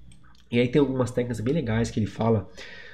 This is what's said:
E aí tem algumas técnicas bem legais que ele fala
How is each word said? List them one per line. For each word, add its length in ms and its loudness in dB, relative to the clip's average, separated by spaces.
E 80 2
aí 100 4
tem 100 2
algumas 320 2
técnicas 300 -2
bem 140 0
legais 360 0
que 80 -4
ele 80 2
fala 440 0